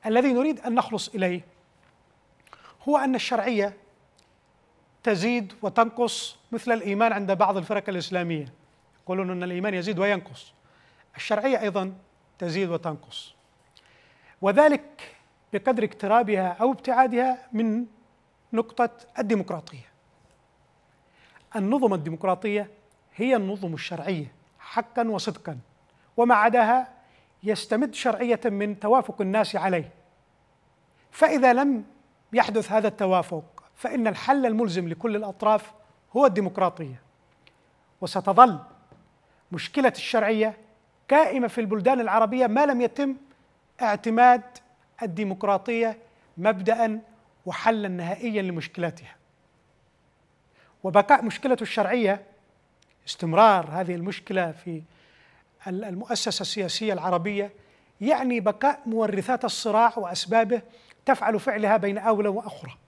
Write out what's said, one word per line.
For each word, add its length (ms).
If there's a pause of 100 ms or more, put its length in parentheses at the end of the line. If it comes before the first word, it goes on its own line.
الذي 260
نريد 280
أن 140
نخلص 340
إليه 320 (1500)
هو 80
أن 180
الشرعية 640 (1300)
تزيد 500 (100)
وتنقص 760 (140)
مثل 200
الإيمان 400
عند 200
بعض 240
الفرق 320
الإسلامية، 640 (500)
يقولون 280
أن 120
الإيمان 320
يزيد 240
وينقص، 560 (640)
الشرعية 440
أيضا 340 (440)
تزيد 300
وتنقص، 680 (1040)
وذلك 760 (360)
بقدر 320
اقترابها 760
أو 120
ابتعادها 800
من 340 (680)
نقطة 380 (280)
الديمقراطية. 680 (1700)
النظم 380
الديمقراطية 760 (460)
هي 200
النظم 380
الشرعية 580 (260)
حقا 500
وصدقا، 500 (580)
وما 180
عداها 540 (540)
يستمد 520
شرعية 500
من 360
توافق 400
الناس 360
عليه. 340 (1200)
فإذا 420
لم 320 (480)
يحدث 400
هذا 160
التوافق، 760 (120)
فإن 300
الحل 400
الملزم 420
لكل 280
الأطراف 560 (440)
هو 100
الديمقراطية، 760 (960)
وستظل 580 (960)
مشكلة 440
الشرعية 600 (540)
قائمة 380
في 120
البلدان 400
العربية 460
ما 200
لم 140
يتم 360 (680)
اعتماد 600 (600)
الديمقراطية 960 (400)
مبدأ 600 (460)
وحلا 420
نهائيا 540
لمشكلاتها. 720 (1700)
وبقاء 420
مشكلة 380
الشرعية، 640 (840)
استمرار 640
هذه 240
المشكلة 580
في 300 (840)
ال-، 180
المؤسسة 580
السياسية 500
العربية، 600 (480)
يعني 400
بقاء 460
مورثات 580
الصراع 540
وأسبابه 640 (440)
تفعل 340
فعلها 360
بين 220
آونة 300
وأخرى. 480 (120)